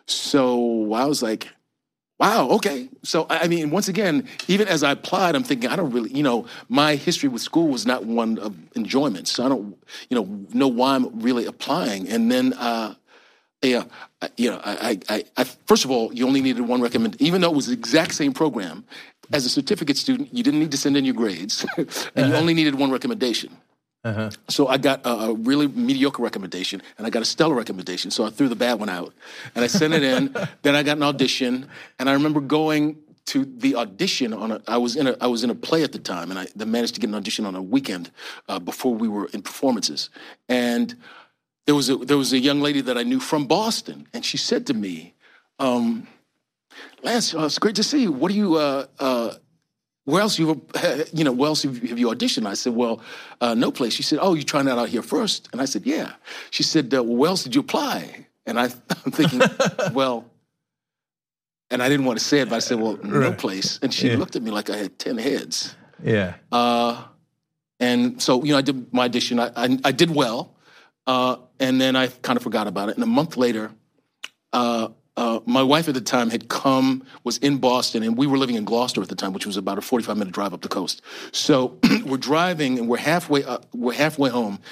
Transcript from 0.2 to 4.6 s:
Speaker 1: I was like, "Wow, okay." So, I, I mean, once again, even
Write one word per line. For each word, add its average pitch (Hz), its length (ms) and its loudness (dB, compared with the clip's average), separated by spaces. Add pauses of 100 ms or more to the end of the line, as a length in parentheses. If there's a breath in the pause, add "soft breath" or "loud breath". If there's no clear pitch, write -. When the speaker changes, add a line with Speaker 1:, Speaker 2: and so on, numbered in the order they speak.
Speaker 1:
I 120 120 2
was 147 160 0
like, 110 280 -4 (720)
"Wow, 185 380 4
okay." 139 320 -2 (140)
So, - 260 -2
I, 160 140 0
I 170 40 2
mean, 165 220 0
once 190 180 0
again, 175 400 0 (200 loud breath)
even 196 200 4